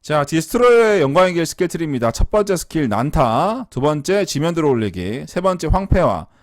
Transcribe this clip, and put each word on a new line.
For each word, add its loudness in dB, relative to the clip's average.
자, 0
디스트로이의 2
영광의 2
길 0
스킬 -2
트리입니다. -4
첫 0
번째 0
스킬 -2
난타, 0
두 -8
번째 0
지면 -4
들어 2
올리기, -2
세 -6
번째 -2
황폐화, 0